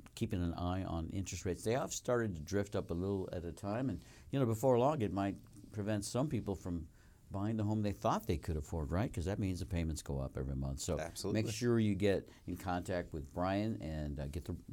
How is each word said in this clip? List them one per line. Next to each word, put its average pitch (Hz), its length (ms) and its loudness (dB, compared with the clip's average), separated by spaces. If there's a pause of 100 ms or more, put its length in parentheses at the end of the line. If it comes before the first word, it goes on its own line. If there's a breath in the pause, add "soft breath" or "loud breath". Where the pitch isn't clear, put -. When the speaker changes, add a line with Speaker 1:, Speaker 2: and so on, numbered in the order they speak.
(160)
Speaker 1:
keeping 107 280 0
an 85 120 0
eye 90 280 0
on 82 300 -2
interest 92 320 -4
rates. 87 180 -2
They 107 100 2
have 147 200 0
started 117 420 2
to 78 60 -6
drift 98 340 0
up 92 160 0
a - 20 0
little 95 380 0
at 85 140 -6
a 85 80 -4
time. 113 360 -2
And, 85 120 -4 (300 loud breath)
you 139 80 2
know, 131 60 6
before 117 320 6
long, 139 240 6
it 101 120 2
might 98 220 2 (360)
prevent 104 320 0
some 123 240 0
people 104 280 0
from 87 320 -4 (440 soft breath)
buying 104 240 0
the 110 80 2
home 107 180 2
they 101 120 2
thought 151 340 0
they 90 80 4
could 78 220 -2
afford, 76 340 -2
right? 98 220 2
'Cause 87 100 -2
that 101 160 0
means 95 220 0
the 95 40 -4
payments 80 360 0
go 69 180 -2
up 67 180 -4
every 67 200 -2
month. 67 240 -2
So 76 180 0
Speaker 2:
Absolutely. 98 440 -2
Speaker 1:
make 110 100 0
sure 117 260 4
you 104 160 4
get 95 320 4 (200 loud breath)
in 87 100 -4
contact 87 560 -2
with 76 200 -6
Brian 98 480 0
and, 76 380 -4
uh, 69 80 -2
get 73 160 -6
the, 87 140 -4 (160)